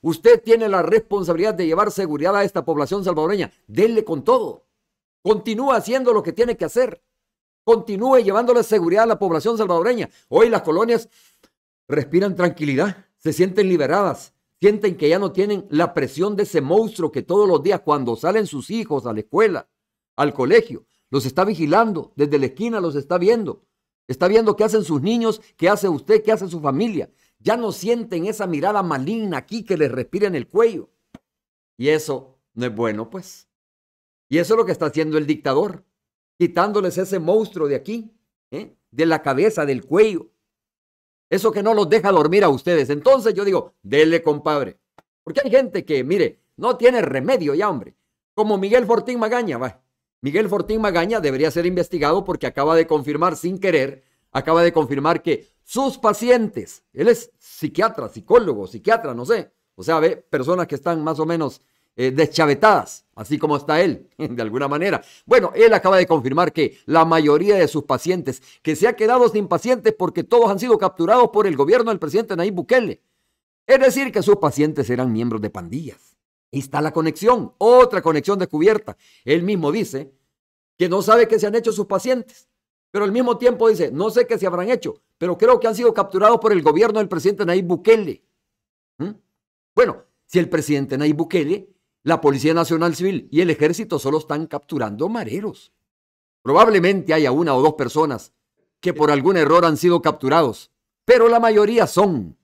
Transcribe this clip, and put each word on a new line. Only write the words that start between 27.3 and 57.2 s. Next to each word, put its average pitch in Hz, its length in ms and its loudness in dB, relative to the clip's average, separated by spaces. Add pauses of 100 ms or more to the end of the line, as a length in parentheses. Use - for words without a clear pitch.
Ya 214 160 0
no 226 160 -4
sienten 190 540 -4
esa 208 200 -6
mirada 185 380 -2
maligna 170 540 -4
aquí 202 260 -10
que 180 140 -4
les 147 140 2
respira 131 360 -4
en 180 80 -4
el 123 120 -8
cuello. 214 420 0 (880)
Y 127 120 -2
eso 156 480 -4 (160)
no 120 120 -6
es 113 100 -6
bueno, 110 340 -4
pues. - 380 -18 (800)
Y 147 120 0
eso 175 140 0
es 226 40 4
lo 226 80 2
que 175 80 -2
está 156 140 -4
haciendo 156 300 -2
el 151 80 -2
dictador, 151 600 -2 (520)
quitándoles 180 600 0
ese 190 220 -4
monstruo 180 480 -2
de 143 80 -2
aquí, 220 360 -10 (400)
¿eh? - 240 -14 (160)
De 147 140 -2
la 160 160 0
cabeza, 147 440 -2
del 135 200 -4
cuello. 202 420 0 (1040)
Eso 208 220 2
que 202 120 -4
no 226 100 2
los 208 140 2
deja 202 240 2
dormir 175 320 4
a 170 60 4
ustedes. 143 400 0
Entonces 214 440 2
yo 196 120 -4
digo, 185 360 -2
"Dele, 156 400 2
compadre." 147 560 -2 (460)
Porque 165 200 -4
hay 262 60 -4
gente 214 360 0
que, 135 180 -2
mire, 160 380 -2 (160)
no 226 180 -2
tiene 240 260 2
remedio 147 540 -2
ya, 202 140 0
hombre. 135 260 -8 (380)
Como 214 240 -2
Miguel 208 280 2
Fortín 233 340 -2
Magaña, 220 380 -4
va. 123 240 -10 (420)
Miguel 170 240 0
Fortín 202 340 -4
Magaña 185 380 0
debería 147 300 0
ser 170 160 -4
investigado 175 580 -2
porque 165 220 -6
acaba 143 300 0
de 165 100 4
confirmar 151 500 -2
sin 180 220 -6
querer, 156 460 -2 (280)
acaba 165 300 2
de 170 100 4
confirmar 151 520 0
que - 260 -4 (140)
sus 269 340 -4
pacientes, 220 840 -2 (100)
él 160 140 2
es - 320 2